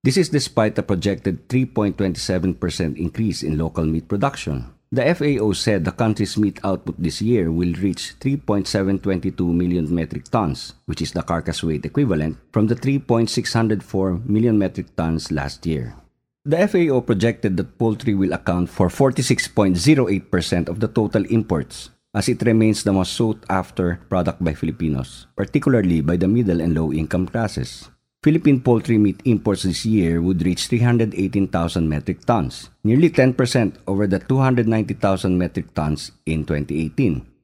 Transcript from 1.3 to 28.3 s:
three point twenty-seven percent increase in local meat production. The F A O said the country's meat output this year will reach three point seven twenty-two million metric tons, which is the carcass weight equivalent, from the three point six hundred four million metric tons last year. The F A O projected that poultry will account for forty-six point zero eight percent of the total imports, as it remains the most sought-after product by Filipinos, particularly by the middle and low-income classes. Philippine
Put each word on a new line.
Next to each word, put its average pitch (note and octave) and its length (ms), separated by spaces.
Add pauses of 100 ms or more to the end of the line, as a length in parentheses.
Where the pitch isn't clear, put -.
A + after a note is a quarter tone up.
three B2+ 220
point G#2 320
twenty-seven F#2 560
percent E2+ 400
increase F2+ 480
in D#2 160
local D#2+ 240
meat D#2+ 240
production. E2+ 640 (200)
The B2+ 160
F E3+ 160
A C#3 140
O G#2 180
said G2 280
the F#2 100
country's A2 420
meat G#2 240
output - 400
this E2+ 160
year G#2 320
will E2+ 320
reach - 380
three C3+ 180
point G#2 300
seven G2 320
twenty-two F2+ 500
million F2 400
metric E2 400
tons, E2 560
which - 160
is D#2+ 160
the E2 60
carcass E2 400
weight D#2+ 180
equivalent, D#2+ 560 (140)
from A2 160
the A#2 80
three C3+ 240
point A#2 320
six - 260
hundred A2 240
four F#2+ 460
million A2 320
metric F#2+ 340
tons E2 380
last C#2+ 340
year. C2+ 300 (500)
The D#3+ 140
F G#3 160
A E3 180
O B2+ 80
projected G#2+ 560
that E2+ 220
poultry A2+ 340
will F#2+ 240
account F2 320
for F2+ 220
forty-six C3 560
point F#2 340
zero C3 280
eight G2 200
percent F2+ 400
of F2 80
the G#2+ 140
total G#2+ 400
imports, G2 580 (240)
as G#2 160
it A#2 160
remains A2 380
the G2+ 100
most F#2+ 240
sought-after F#2+ 800 (140)
product F2+ 320
by D#2+ 100
Filipinos, D2+ 800
particularly G2+ 680
by E2 160
the F2+ 100
middle G2 340
and E2 140
low-income D#2+ 580
classes. - 560 (340)
Philippine D3+ 400